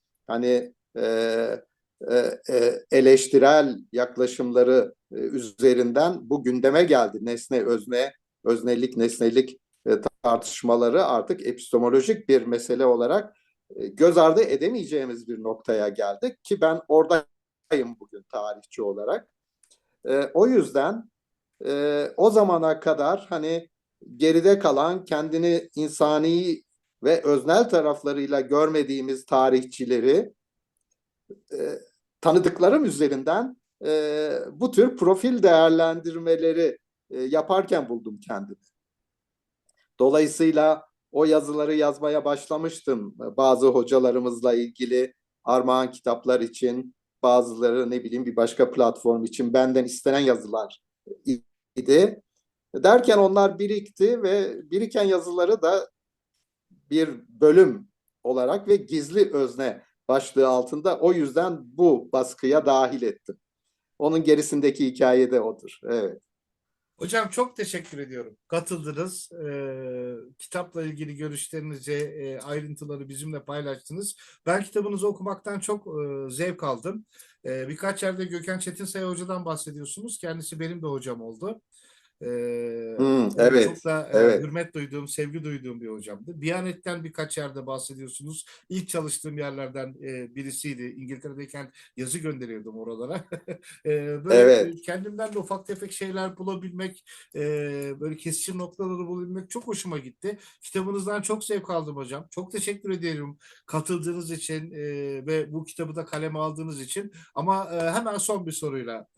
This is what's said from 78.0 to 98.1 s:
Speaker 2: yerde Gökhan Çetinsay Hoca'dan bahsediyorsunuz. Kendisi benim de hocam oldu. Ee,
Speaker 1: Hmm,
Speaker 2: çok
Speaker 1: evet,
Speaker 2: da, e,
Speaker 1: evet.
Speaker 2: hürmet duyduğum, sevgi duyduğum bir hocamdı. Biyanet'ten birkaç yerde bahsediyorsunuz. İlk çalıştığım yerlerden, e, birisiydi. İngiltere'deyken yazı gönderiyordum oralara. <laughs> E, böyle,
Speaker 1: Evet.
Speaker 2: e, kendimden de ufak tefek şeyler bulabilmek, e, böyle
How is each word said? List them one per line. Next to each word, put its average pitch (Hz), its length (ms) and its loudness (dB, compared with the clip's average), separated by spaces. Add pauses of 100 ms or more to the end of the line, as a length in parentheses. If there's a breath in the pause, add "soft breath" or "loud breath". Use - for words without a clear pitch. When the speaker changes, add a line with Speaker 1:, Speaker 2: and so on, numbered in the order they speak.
Speaker 2:
yerde 185 220 -4
Gökhan 180 340 -8
Çetinsay 190 440 -10
Hoca'dan 180 420 -8
bahsediyorsunuz. 156 760 -12
Kendisi 165 420 -10
benim 165 220 -10
de 160 40 -8
hocam 127 360 -8
oldu. 120 380 -12 (640 soft breath)
Ee, 120 760 -8
Speaker 1:
Hmm, 131 300 2
Speaker 2:
çok 101 120 -2
Speaker 1:
evet, 120 440 4
Speaker 2:
da, 156 280 -4
e, 107 60 4
Speaker 1:
evet. 113 240 6
Speaker 2:
hürmet 170 320 -8
duyduğum, 143 340 -10
sevgi 151 360 -8
duyduğum 127 360 -12
bir 113 80 -14
hocamdı. 107 520 -16
Biyanet'ten 175 640 -8
birkaç 156 340 -10
yerde 135 280 -12
bahsediyorsunuz. 135 800 -14 (240 soft breath)
İlk 185 200 -8
çalıştığım 151 500 -8
yerlerden, 135 640 -10
e, 127 320 -12
birisiydi. 135 480 -10
İngiltere'deyken 135 920 -14 (240 soft breath)
yazı 131 220 -8
gönderiyordum 113 600 -12
oralara. 117 520 -10
<laughs> 175 40 -14 (520 loud breath)
E, 147 380 -4
böyle, 120 100 2
Speaker 1:
Evet. 123 400 8
Speaker 2:
e, - 60 -20
kendimden 208 520 -8
de 208 60 -6
ufak 190 280 -10
tefek 196 260 -12
şeyler 190 440 -8
bulabilmek, 185 680 -10 (300 loud breath)
e, 143 60 -8 (600)
böyle 156 160 -8